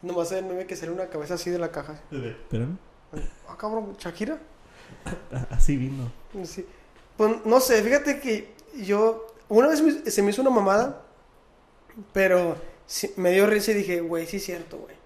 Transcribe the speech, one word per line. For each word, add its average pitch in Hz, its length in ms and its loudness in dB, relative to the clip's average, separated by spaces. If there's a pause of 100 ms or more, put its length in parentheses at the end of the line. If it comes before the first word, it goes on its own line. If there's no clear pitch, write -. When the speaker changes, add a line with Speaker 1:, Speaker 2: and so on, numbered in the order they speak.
Speaker 1:
Y - 20 -12
nomás 175 280 -4
el 190 120 -4
meme 185 220 -6
que 185 80 -10
sale 170 160 -10
una 180 160 -6
cabeza 160 280 -8
así 170 140 -6
de 175 100 -2
la 165 120 -4
caja. 147 300 -10 (100)
Speaker 2:
Bebé, 123 200 -8
espérame. 131 460 -6 (680)
Speaker 1:
Ah, - 100 -16
cabrón, 214 400 -6
¿Shakira? 214 400 -6 (960)
Speaker 2:
A-, 127 240 -6
así 143 220 8
vino. 127 340 -6 (320)
Speaker 1:
Sí. 175 220 -12 (500)
Pues, 220 300 2
no 226 160 6
sé, 233 200 4
fíjate 277 380 2
que 220 340 -4 (220)
yo, 214 500 0 (220)
una 233 220 6
vez 302 120 2
me, 311 300 2
se 202 100 2
me 202 100 4
hizo 226 100 -2
una 269 100 4
mamada, 220 520 2 (1080)
pero 180 420 2 (300)
sí, - 320 -6
me 180 140 -4
dio 196 160 6
risa 214 240 2
y 208 40 4
dije, 180 260 -2
"Güey, 165 260 -4
sí 202 100 -8
es 185 80 -8
cierto, 170 320 -10
güey". - 180 -18 (100)